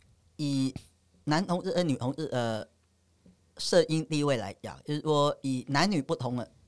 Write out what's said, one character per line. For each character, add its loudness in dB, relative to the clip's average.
以 0
男 2
同 -2
志 -4
跟 2
女 2
同 -2
志， -6
呃， -2
社 4
经 0
地 0
位 2
来 -6
讲， -12
就 -4
是 -2
说 4
以 -2
男 2
女 0
不 -4
同 -4
的 -6